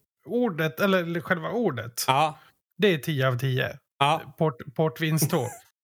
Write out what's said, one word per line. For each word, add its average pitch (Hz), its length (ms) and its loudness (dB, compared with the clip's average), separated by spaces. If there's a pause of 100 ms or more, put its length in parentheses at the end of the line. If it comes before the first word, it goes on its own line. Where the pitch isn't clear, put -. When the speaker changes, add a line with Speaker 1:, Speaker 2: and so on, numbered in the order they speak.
(260)
Speaker 1:
Ordet, 165 540 -2
eller 175 400 2
själva 160 300 -2
ordet? 147 560 -4
Speaker 2:
Ja. 151 320 2 (400)
Speaker 1:
Det 208 160 4
är 156 40 0
tio 135 300 0
av 123 100 0
tio. 131 400 -2 (200)
Speaker 2:
Ja. 143 400 0
Speaker 1:
Port-, 156 380 -2
portvinstå. 156 680 0 (380)